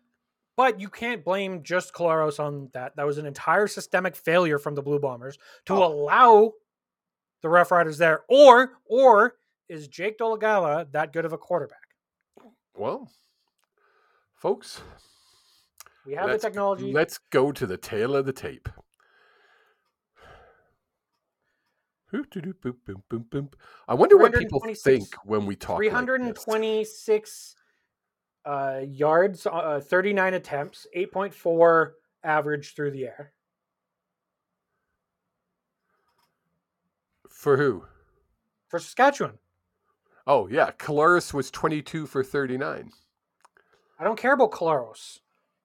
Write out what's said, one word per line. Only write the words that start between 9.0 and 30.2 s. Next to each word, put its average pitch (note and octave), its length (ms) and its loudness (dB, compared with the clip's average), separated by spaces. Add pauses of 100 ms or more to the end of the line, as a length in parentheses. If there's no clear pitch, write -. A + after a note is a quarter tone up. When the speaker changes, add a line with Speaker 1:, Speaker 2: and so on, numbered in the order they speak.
Speaker 1:
is D3+ 200 -16
Jake G3 320 -8
Dolegala G3+ 720 -2
that D3+ 220 -6
good E3 120 -6
of D#3+ 80 -10
a D#3+ 60 -8
quarterback? - 400 -6 (960)
Speaker 2:
Well, D3+ 340 -10 (1300)
folks, - 460 -8 (1200)
Speaker 1:
We C#3 80 -14
have E3+ 140 -6
the - 60 -2
Speaker 2:
let's, G#3+ 100 -4
Speaker 1:
technology. G3 500 -4
Speaker 2:
let's D#3 240 -2 (140)
go C#3 200 2
to B2+ 140 -8
the F#2 120 -6
tail B2 380 -4
of C3+ 120 -2
the C3+ 60 -4
tape. - 360 -14 (3500)
Hoo-doo-doo, F#3+ 420 -10
boop, B2 220 -12 (100)
boom, G2 240 -16
boom, A#2 220 -10
boom. C#3+ 180 -10 (380)
I - 80 -2
wonder E4 220 8
what B3 180 6
people A3 240 -2
Speaker 1:
Three A3 160 -8
hundred - 80 -14
twenty-six, - 0 -
Speaker 2:
think B2 420 0
when G#2 220 -4
we G2 80 -6
talk - 240 -6
like - 0 -
this. G#3+ 100 0
Speaker 1:
three - 0 -
hundred B3 460 -4
twenty-six, A3 1200 -6 (880)
uh, C#3 420 -6
yards, D#3+ 600 0
uh, D#3+ 360 -4
thirty-nine F#3 520 0